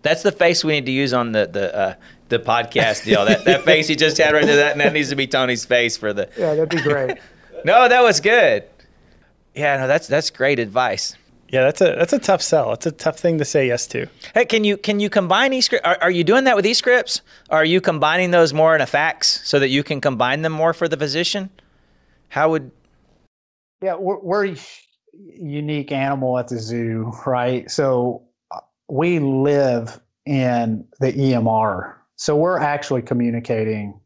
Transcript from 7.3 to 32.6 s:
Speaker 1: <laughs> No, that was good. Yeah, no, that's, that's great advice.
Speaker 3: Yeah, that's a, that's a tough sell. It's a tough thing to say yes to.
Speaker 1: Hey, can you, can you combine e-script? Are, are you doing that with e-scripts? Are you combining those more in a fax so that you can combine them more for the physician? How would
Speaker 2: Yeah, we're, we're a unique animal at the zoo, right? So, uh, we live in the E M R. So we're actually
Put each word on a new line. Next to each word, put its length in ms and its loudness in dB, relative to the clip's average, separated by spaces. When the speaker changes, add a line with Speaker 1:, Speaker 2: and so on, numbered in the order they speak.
Speaker 1:
<laughs> 260 -16
No, 240 6
that 120 4
was 200 4
good. 420 2
Yeah, 220 -2
no, 100 -4
that's, 200 0
that's 220 -2
great 300 -2
advice. 560 -2
Speaker 3:
Yeah, 140 2
that's 180 2
a, 160 4
that's 160 0
a 60 0
tough 240 0
sell. 280 0
It's 140 -6
a 60 0
tough 260 -6
thing 220 0
to 60 -2
say 220 0
yes 200 -2
to. 180 -8
Speaker 1:
Hey, 120 2
can 180 -2
you, 140 0
can 240 -4
you 80 -2
combine 420 0
e-script? 340 -2
Are, 160 2
are 100 2
you 120 0
doing 220 4
that 100 4
with 120 0
e-scripts? 540 0
Are 160 2
you 160 2
combining 500 0
those 220 4
more 220 6
in 40 2
a 60 2
fax 580 -2
so 160 0
that 100 2
you 140 0
can 160 -6
combine 440 0
them 100 -2
more 200 0
for 140 -4
the 80 -2
physician? 540 -4
How 220 2
would 200 -4
Speaker 2:
Yeah, 140 -4
we're, 240 -4
we're 300 -2
a 60 -8
unique 580 -6
animal 460 -2
at 100 -4
the 120 -8
zoo, 520 -6
right? 460 -2
So, 520 -2
uh, 80 -14
we 300 0
live 840 0
in 580 -2
the 200 0
E 140 2
M 140 0
R. 520 -2
So 180 -2
we're 240 0
actually 420 -2